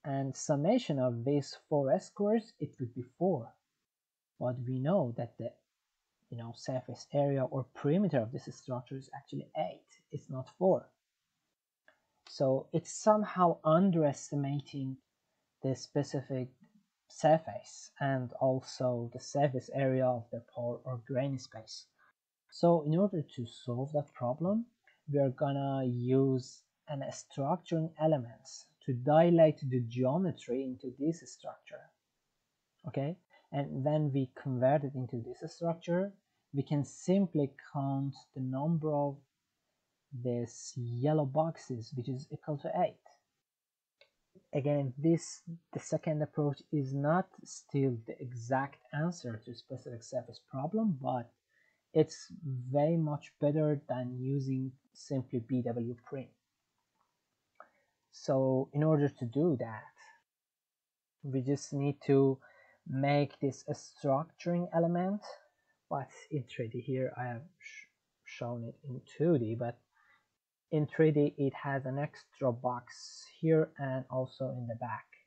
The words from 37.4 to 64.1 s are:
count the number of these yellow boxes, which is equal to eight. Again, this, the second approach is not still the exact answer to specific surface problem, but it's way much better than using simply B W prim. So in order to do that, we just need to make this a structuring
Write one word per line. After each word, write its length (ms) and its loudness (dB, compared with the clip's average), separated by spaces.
count 420 -2
the 80 -6
number 500 0
of 240 0
these 540 -4
yellow 500 0
boxes, 720 -4
which 120 -6
is 240 -8
equal 260 -8
to 120 -6
eight. 120 -4
Again, 420 0
this, 460 0
the 80 -6
second 420 -2
approach 400 -2
is 220 0
not 320 2
still 600 -2
the 140 -10
exact 580 -4
answer 500 -4
to 100 -14
specific 480 -12
surface 460 -8
problem, 540 0
but 260 -2
it's 400 2
way 260 2
much 440 -2
better 480 2
than 300 -4
using 520 -2
simply 480 -4
B 220 -2
W 420 -4
prim. 240 -10
So 600 2
in 100 0
order 260 6
to 180 -4
do 340 2
that, 220 -6
we 200 -2
just 320 -2
need 220 0
to 320 6
make 520 2
this 280 -4
a 60 -4
structuring 1000 -2